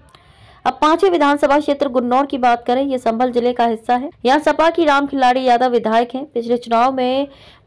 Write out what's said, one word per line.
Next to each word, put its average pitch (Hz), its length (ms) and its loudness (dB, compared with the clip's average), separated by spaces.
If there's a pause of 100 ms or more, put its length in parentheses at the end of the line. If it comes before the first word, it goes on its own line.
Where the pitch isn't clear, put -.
(640)
अब 254 160 -2
पांचवें 320 300 2
विधानसभा 285 480 2
क्षेत्र 285 300 -2
गुन्नौर 247 360 0
की 277 120 -8
बात 240 280 0
करें, 247 160 0
ये 277 160 -4
संभल 240 340 -2
जिले 240 220 0
का 240 120 0
हिस्सा 233 300 -2
है। 254 140 -6 (160)
यहाँ 262 140 2
सपा 302 300 2
की 330 160 0
राम 285 220 2
खिलाड़ी 262 360 0
यादव 247 260 2
विधायक 233 460 0
हैं। 262 100 -8
पिछले 233 320 -4
चुनाव 240 360 0
में 262 340 -2 (400)